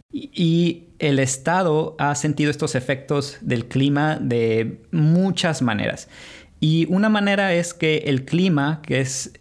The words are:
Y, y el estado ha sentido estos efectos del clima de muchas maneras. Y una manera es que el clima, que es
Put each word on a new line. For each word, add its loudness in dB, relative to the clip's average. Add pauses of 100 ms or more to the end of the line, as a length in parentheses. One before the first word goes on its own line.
(120)
Y, -10
y 0 (100)
el 2
estado 0
ha 0
sentido 0
estos -2
efectos -4
del -2
clima 0
de 0
muchas 2
maneras. -2 (500)
Y 2
una 2
manera 2
es -2
que 0
el 0
clima, 0
que -2
es -6